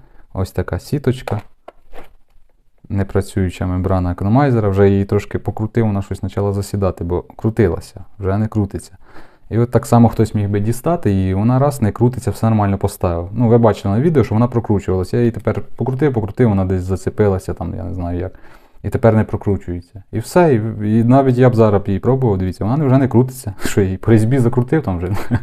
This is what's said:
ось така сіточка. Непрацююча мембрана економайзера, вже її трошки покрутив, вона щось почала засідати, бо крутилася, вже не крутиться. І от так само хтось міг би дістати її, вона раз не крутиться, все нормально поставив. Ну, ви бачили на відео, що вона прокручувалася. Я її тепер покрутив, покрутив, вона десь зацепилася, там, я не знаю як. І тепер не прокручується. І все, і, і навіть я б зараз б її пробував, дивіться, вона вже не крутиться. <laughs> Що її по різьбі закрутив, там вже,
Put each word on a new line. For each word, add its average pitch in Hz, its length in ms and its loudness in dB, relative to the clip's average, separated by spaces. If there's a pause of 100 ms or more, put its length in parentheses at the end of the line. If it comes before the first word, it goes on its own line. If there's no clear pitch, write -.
(320)
ось 95 200 -4
така - 260 -4
сіточка. 131 640 -4 (1500)
Непрацююча 95 800 -2
мембрана 90 460 0
економайзера, 113 560 2
вже 98 220 4
її 98 140 2
трошки - 340 -2
покрутив, 107 480 -2
вона 98 160 -2
щось 98 160 -8
почала 101 340 -4
засідати, 98 520 -4
бо 87 180 -2
крутилася, - 840 -2 (140)
вже 98 200 -2
не 110 100 -2
крутиться. 98 480 -4 (540)
І 104 80 0
от 120 120 2
так - 160 0
само 117 220 6
хтось 110 260 0
міг 104 140 0
би 101 120 0
дістати 117 500 -2
її, 95 240 0
вона 117 240 2
раз 139 240 0
не 101 100 0
крутиться, 120 380 0
все - 160 -2
нормально 101 320 2
поставив. 87 540 -4
Ну, 113 160 0
ви 117 100 6
бачили 101 360 2
на 113 60 2
відео, 147 240 2
що 104 100 -4
вона 117 140 2
прокручувалася. 98 680 -2
Я 120 60 2
її 117 100 0
тепер 107 300 -4 (140)
покрутив, 131 360 0
покрутив, 113 360 0
вона 98 160 2
десь 92 180 -2
зацепилася, 92 720 -2
там, 87 200 -8
я 92 100 -8
не 90 100 -8
знаю 87 240 -6
як. 90 140 -8 (500)
І 107 60 -6
тепер 110 260 2
не 107 100 4
прокручується. 95 800 -6 (100)
І 120 60 -4
все, 160 360 2
і, 110 40 2 (400)
і 113 60 4
навіть 127 340 4
я 127 120 6
б 110 40 -2
зараз 107 280 4
б - 60 -6
її 95 120 0
пробував, 120 380 0
дивіться, 92 260 -4
вона 139 200 0
вже 131 140 4
не 131 100 2
крутиться. 127 500 0
<laughs> - 60 -8
Що - 160 0
її 95 160 0
по - 160 2
різьбі 113 260 4
закрутив, 117 440 0
там 90 160 -4
вже, 87 100 -4 (340)